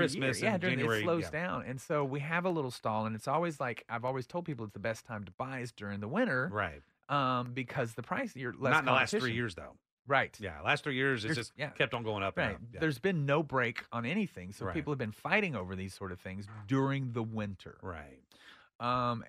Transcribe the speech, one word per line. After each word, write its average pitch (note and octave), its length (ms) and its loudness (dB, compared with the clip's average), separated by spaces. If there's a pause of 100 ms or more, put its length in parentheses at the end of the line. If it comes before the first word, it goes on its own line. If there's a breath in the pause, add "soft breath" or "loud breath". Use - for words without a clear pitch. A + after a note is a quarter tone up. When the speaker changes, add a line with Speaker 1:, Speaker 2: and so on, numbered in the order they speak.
Speaker 1:
Christmas C3+ 380 2
Speaker 2:
year. D#3+ 80 4
Yeah, A3 60 4
Speaker 1:
and F3+ 60 2
Speaker 2:
during F3 180 2
the, - 40 2
Speaker 1:
January? - 180 4
Speaker 2:
it - 40 2
slows E3+ 200 4
Speaker 1:
Yeah. - 60 -6
Speaker 2:
down. E3+ 360 -2
And C3 140 -6
so D3 240 0
we C3+ 160 -2
have E3 240 0
a F#3+ 60 2
little D3+ 220 0
stall. A2 340 0
And A2 80 -2
it's A2 140 -6
always D#3+ 320 2
like, B2 280 -2
I've A#2 160 -4
always C3 220 -2
told - 200 -6
people A#2+ 180 -4
it's G#2 100 -8
the G#2 60 -12
best A2+ 260 -2
time G#2 180 -6
to F#2 80 -14
buy C3 280 -6
is A#2+ 100 -6
during G2+ 300 -6
the G#2 80 -4
winter. C#3 440 2
Speaker 1:
Right. F2 300 0 (240)
Speaker 2:
Um, B2+ 460 2
because B2 420 -2
the B2 80 -8
price, G#3+ 320 -4
you're B2 240 -4
less C3+ 140 4
Speaker 1:
Not D#3 80 8
in C#3 60 0
the B2+ 60 6
last B2+ 180 6
three - 100 2
Speaker 2:
competition. A#2 160 0
Speaker 1:
years, A#2 180 0
though. C#2 220 -12 (300)
Speaker 2:
Right. C3 340 2
Speaker 1:
Yeah, E2+ 220 -6
last C#3 220 2
three C#3+ 120 -2
years, C3 280 2
it's C#3+ 100 0
Speaker 2:
There's, A#2+ 140 -4
Speaker 1:
just - 100 -20
Speaker 2:
yeah. C#3+ 120 -4
Speaker 1:
kept - 220 0
on A#2+ 100 -2
going G#2+ 200 0
up G2 160 0
and D3 80 2
Speaker 2:
Right. - 100 -2
Speaker 1:
up. - 40 -12 (120)
Yeah. F#2 80 -8
Speaker 2:
There's D#3 180 2
been F3 280 2
no C#3+ 160 4
break B2+ 400 0 (100)
on A#2 140 -2
anything. C#3 460 -2
So A#2+ 140 -8
Speaker 1:
Right. F#2 80 -2
Speaker 2:
people D#3 180 -2
have C3+ 60 -2
been A2 140 -2
fighting F#3 420 2
over F#2 220 -2
these F#2+ 180 -4
sort F#2+ 180 -6
of F2+ 80 -10
things G2 260 -8 (200)
during C3+ 460 2
the A#2 100 2
winter. G#2+ 600 -4
Speaker 1:
Right. E2+ 380 -8 (600 loud breath)
Speaker 2:
Um, A#2+ 480 2